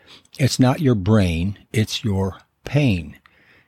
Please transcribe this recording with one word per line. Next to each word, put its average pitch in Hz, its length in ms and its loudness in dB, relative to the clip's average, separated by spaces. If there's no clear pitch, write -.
It's - 200 0
not 123 200 2
your 131 160 2
brain, 95 640 0
it's - 320 -2
your 95 360 -4
pain. 98 540 -2